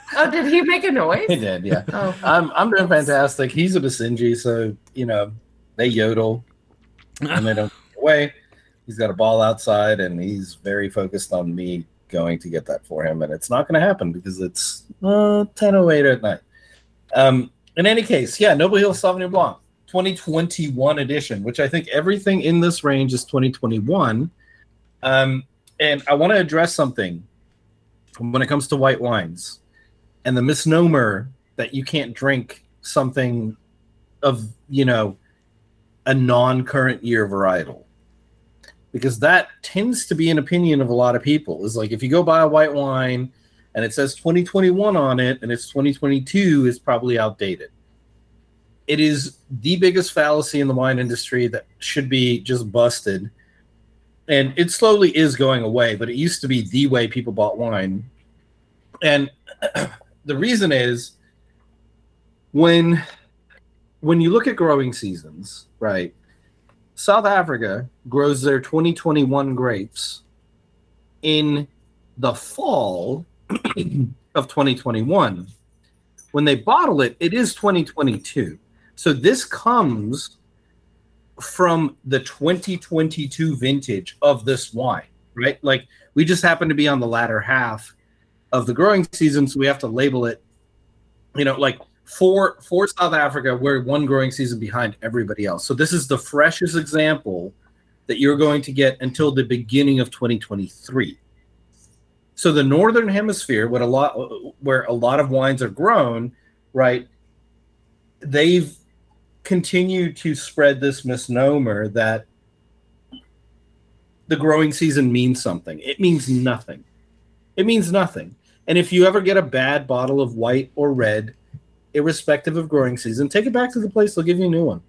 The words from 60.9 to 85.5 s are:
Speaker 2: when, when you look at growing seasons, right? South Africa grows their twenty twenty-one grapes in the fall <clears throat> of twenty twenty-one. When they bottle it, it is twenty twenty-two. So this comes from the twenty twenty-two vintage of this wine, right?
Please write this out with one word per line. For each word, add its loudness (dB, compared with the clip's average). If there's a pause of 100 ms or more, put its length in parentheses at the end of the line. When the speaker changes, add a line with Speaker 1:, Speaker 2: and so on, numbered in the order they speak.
Speaker 2:
when, 4 (960)
when 2
you 4
look 2
at -2
growing 2
seasons, -12 (140)
right? -2 (800)
South 2
Africa -2 (220)
grows 0
their 2
twenty 0
twenty-one 0
grapes -6 (1000)
in 0 (480)
the -2
fall -4 (240)
<clears throat> -6
of -2
twenty 0
twenty-one. -2 (840)
When 0
they 4
bottle 2
it, -2
it -2
is 0
twenty 0
twenty-two. -4 (360)
So 0
this 2
comes -2 (1000)
from 0
the -2
twenty -4
twenty-two -4
vintage -4
of 2
this -4
wine, -4 (280)
right? -2